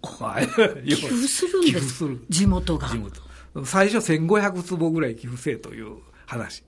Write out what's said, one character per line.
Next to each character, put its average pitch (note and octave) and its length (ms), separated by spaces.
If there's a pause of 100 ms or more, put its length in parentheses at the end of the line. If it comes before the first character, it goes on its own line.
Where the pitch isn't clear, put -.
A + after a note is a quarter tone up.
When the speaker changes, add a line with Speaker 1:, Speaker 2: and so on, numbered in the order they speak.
Speaker 1:
あ、 - 240
Speaker 2:
は A2+ 160
い。 - 60 (180)
<laughs> C#3 220
Speaker 1:
寄 - 80
付 B3 320
す - 200
る F#4 120
ん - 20
で E4+ 60
す。 C4 60
Speaker 2:
寄 F3 60
付 C#3 60
す B2+ 200
る。 C3 240
Speaker 1:
地 F#3 180
元 F3+ 320
が。 B2+ 100
Speaker 2:
地 A#2 80
元。 G2+ 240 (440)
最 G3 240
初 A3+ 120
千 D#3+ 240
五 G#3 140
百 F#3 240
坪 E3 280
ぐ E3 100
ら C3 80
い A2+ 60
寄 A#2+ 120
付 B2 120
せ D3 120
え A2+ 60
と - 180
い A2+ 80
う G#2+ 140 (280)
話。 - 420